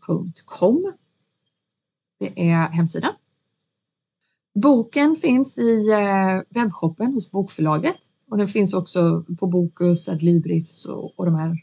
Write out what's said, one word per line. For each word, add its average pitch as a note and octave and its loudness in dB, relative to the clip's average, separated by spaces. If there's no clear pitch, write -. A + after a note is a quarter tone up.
punkt F3 -6
com. D#4+ 0
Det F3+ -2
är E3 2
hemsidan. E3+ -2
Boken C#4+ 4
finns C4 0
i, A3+ 2
eh, G3 2
webbshoppen G#3+ -2
hos A3+ -6
bokförlaget. F#3+ -2
Och A3 -4
den G3+ 2
finns G3+ 0
också E3+ 0
på F#3+ -2
Bokus, F3 0
Adlibris E3 0
och, - -12
och F#3 -4
de E3+ 2
här D#3+ -2